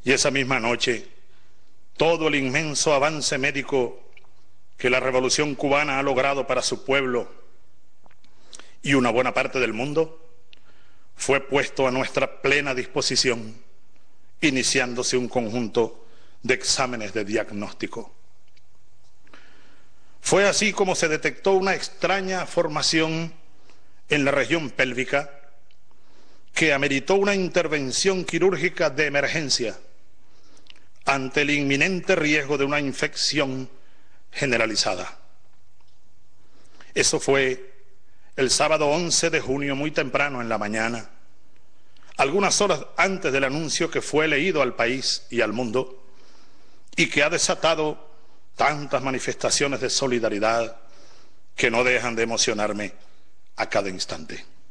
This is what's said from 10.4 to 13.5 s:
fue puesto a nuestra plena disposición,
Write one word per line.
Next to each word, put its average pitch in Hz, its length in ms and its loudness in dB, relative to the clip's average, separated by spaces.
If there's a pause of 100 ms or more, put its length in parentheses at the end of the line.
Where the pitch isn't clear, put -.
fue 135 240 2
puesto 135 480 2
a - 20 4
nuestra 135 500 0
plena 143 340 2
disposición, 120 800 0 (840)